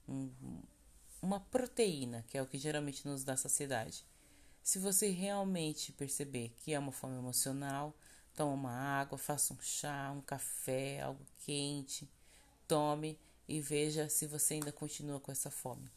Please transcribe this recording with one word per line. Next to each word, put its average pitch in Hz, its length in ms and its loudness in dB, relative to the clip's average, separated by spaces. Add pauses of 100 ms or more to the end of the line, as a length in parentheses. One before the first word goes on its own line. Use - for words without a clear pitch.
um, 135 220 -2 (880)
uma 190 200 2
proteína, 151 880 2
que 139 100 -2
é 135 40 2
o 131 40 0
que 143 100 -8
geralmente 147 500 0
nos 139 180 -2
dá 131 120 0
saciedade. 131 680 0 (580)
Se - 160 4
você 196 320 4
realmente 185 840 0
perceber 131 680 -4
que 151 120 -2
é 143 60 2
uma 139 140 -2
fome 131 260 -4
emocional, 139 760 0 (400)
toma 147 180 4
uma 135 200 0
água, 139 460 0
faça 139 340 2
um 127 80 -10
chá, 143 520 -2
um 143 100 -4
café, 135 800 -2
algo 135 220 -4 (160)
quente, 143 680 -2 (580)
tome 151 520 4 (280)
e 151 140 0
veja 151 480 2
se - 180 2
você 151 280 2
ainda 147 180 0
continua 147 480 -6
com 143 100 -12
essa 139 200 -2
fome. 127 460 -6